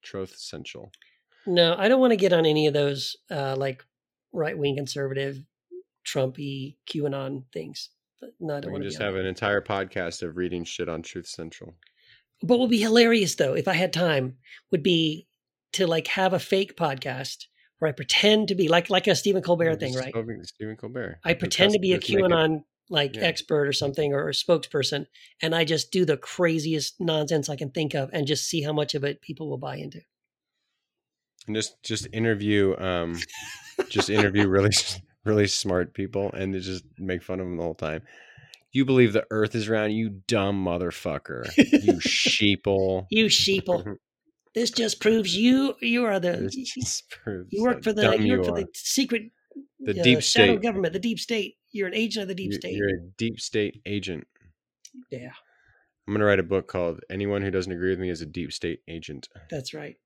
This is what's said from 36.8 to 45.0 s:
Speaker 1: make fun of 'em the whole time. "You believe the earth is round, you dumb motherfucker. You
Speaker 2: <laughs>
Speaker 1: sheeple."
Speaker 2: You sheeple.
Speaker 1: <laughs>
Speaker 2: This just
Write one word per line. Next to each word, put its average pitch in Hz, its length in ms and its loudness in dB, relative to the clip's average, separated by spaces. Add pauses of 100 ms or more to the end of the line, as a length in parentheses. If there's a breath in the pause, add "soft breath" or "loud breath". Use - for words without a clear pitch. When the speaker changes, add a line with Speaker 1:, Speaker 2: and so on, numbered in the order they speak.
Speaker 1:
make 92 240 -4
fun 92 180 -6
of 92 60 -6
'em 90 100 -6
the 82 60 -4
whole 82 120 -4
time. 80 280 -6 (680 loud breath)
"You 135 120 4
believe 127 300 6
the 110 160 0
earth 107 240 0
is 110 140 -2
round, 107 260 0
you 110 160 -2
dumb 98 540 -2
motherfucker. 85 920 -6
You - 380 6
Speaker 2:
<laughs> - 60 -4
Speaker 1:
sheeple." 95 1120 2
Speaker 2:
You 220 160 4
sheeple. 185 760 0
Speaker 1:
<laughs> - 40 -20 (480)
Speaker 2:
This 226 160 0
just 226 300 -2